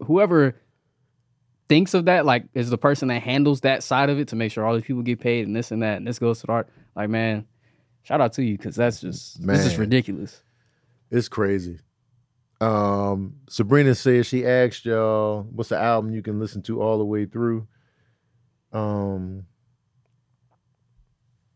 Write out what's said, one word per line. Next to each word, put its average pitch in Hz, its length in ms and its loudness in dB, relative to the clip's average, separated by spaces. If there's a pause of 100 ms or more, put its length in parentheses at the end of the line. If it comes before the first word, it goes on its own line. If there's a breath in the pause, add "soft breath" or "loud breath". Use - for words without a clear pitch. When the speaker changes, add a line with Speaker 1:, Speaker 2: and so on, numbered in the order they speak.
Speaker 1:
whoever 165 520 4 (1120)
thinks 170 240 4
of 175 140 2
that, 180 180 4
like, 123 200 2 (100)
is 120 160 -2
the 120 80 0
person 143 300 2
that 120 140 -2
handles 139 380 2
that 135 220 0
side 139 280 0
of 143 80 0
it 143 100 -4
to 120 80 -8
make 113 160 -2
sure 110 120 -4
all 113 100 2
these 117 100 -2
people 123 180 -4
get 120 180 -4
paid 117 260 0
and 101 80 -4
this 117 160 -6
and 113 120 -4
that, 104 160 -2
and 101 80 -10
this 120 120 -6
goes 117 220 0
to - 60 -18
the 110 60 -2
art. 117 160 -2 (280 soft breath)
Like, 107 140 -4
man, 113 360 -2 (580)
shout 147 180 0
out - 120 2
to 139 80 -2
you, 107 140 0
'cause - 180 -10
that's 120 260 0
just, - 380 -12
it's 98 260 2
just - 80 2
Speaker 2:
Man. 95 80 -2
Speaker 1:
ridiculous. 107 640 -2 (680)
Speaker 2:
It's 117 180 0
crazy. 98 500 -4 (800)
Um, 101 760 0 (140)
Sabrina 131 460 2
says 123 320 2
she 127 180 -2
asked 123 400 2
y'all, 107 580 0 (100)
"What's 113 160 -6
the 95 100 -2
album 110 340 0
you 110 100 -6
can 104 180 -4
listen 104 220 -8
to 110 200 -6
all 110 160 0
the 107 60 -2
way 104 200 -2
through?" 113 420 -4 (1080)
Um, 98 720 -6 (2000)